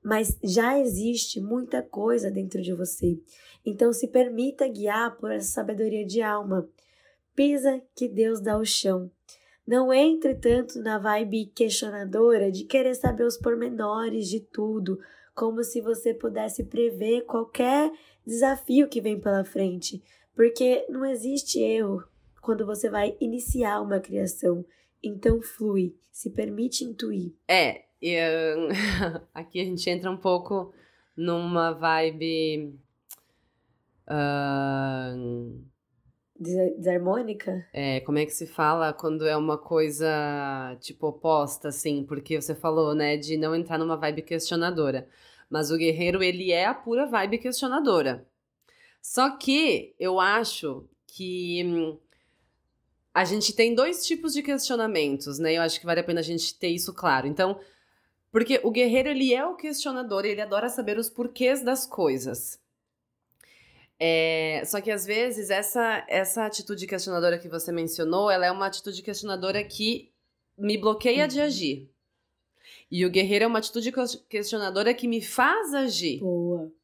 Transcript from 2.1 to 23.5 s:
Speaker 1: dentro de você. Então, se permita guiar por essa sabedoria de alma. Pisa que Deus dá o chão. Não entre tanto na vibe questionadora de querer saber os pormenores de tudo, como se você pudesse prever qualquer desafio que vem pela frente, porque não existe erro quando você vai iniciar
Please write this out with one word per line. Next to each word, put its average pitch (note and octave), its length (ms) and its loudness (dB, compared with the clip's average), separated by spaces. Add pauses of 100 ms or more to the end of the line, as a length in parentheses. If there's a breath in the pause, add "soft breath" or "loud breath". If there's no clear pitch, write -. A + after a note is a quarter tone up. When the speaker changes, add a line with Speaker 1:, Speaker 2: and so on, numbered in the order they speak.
Speaker 1:
dentro F#3+ 320 -4
de F3+ 120 -4
você. F3 440 -2 (480 loud breath)
Então, A#3 280 2
se A#3 160 -2
permita B3+ 580 2
guiar A3 480 -2
por G#3+ 160 -6
essa G#3 160 -4
sabedoria G#3+ 580 -2
de G3+ 160 0
alma. G3+ 460 0 (680 soft breath)
Pisa C#4 460 4 (140)
que B3 120 -2
Deus A3 320 2
dá G#3 200 0
o A3 40 0
chão. F#3 460 0 (560 soft breath)
Não B3+ 260 4
entre C#4+ 440 6
tanto A#3+ 440 2
na G#3+ 200 -2
vibe G#3+ 480 0
questionadora G#3 1040 2
de F#3+ 120 -6
querer C4 300 2
saber A#3+ 300 0
os A#3+ 140 0
pormenores A3+ 920 -2
de G#3 120 -4
tudo, G#3 600 -4 (340 loud breath)
como A3+ 300 -2
se A#3 180 -4
você A3+ 320 0
pudesse A3 500 -4
prever A3+ 600 0
qualquer B3+ 680 2 (320 loud breath)
desafio C4 640 4
que A#3 140 -4
vem G#3 180 -2
pela G3 240 2
frente, F#3+ 600 -4 (320 soft breath)
porque A#3+ 520 4
não C4 160 -4
existe C4+ 560 -2
erro A3 440 2 (360)
quando A3 280 -2
você G#3 200 -2
vai G#3 320 0
iniciar A3+ 640 0